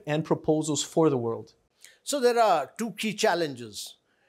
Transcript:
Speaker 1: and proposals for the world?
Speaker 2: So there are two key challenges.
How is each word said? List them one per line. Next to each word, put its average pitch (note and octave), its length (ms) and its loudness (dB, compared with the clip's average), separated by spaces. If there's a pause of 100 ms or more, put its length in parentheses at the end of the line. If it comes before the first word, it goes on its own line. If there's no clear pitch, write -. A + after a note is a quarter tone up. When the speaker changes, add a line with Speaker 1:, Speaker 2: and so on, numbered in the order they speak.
Speaker 1:
and D3+ 160 -2
proposals D#3 600 0
for D#3+ 260 2
the C3+ 80 2
world? A2+ 360 -6 (520)
Speaker 2:
So C#4+ 140 -4
there A#3+ 200 4
are F3 380 4
two A3+ 140 -4
key G#3+ 220 -4
challenges. D3 840 -2 (340)